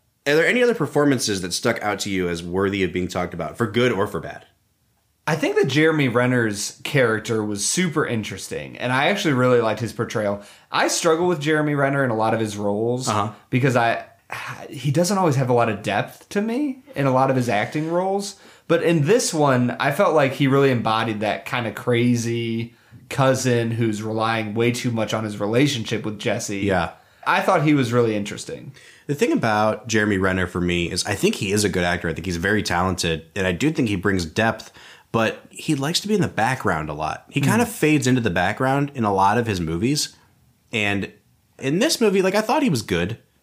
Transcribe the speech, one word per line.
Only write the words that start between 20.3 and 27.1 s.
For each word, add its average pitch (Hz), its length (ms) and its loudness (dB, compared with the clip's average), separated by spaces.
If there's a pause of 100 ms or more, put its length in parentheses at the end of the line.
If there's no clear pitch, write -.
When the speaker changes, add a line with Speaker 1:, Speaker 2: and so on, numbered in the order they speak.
Speaker 2:
he 143 140 2
really 139 240 4
embodied 110 500 0
that 104 240 -2
kind 120 220 -4
of 101 80 -8
crazy 117 1000 0 (360)
cousin 123 640 2
who's 110 320 0
relying 110 500 -2
way 117 180 2
too 120 200 -4
much 110 220 -2
on 110 100 -2
his 104 160 -6
relationship 113 640 0
with 107 160 -8
Jesse. 104 400 -4
Speaker 1:
Yeah. 92 320 0 (340)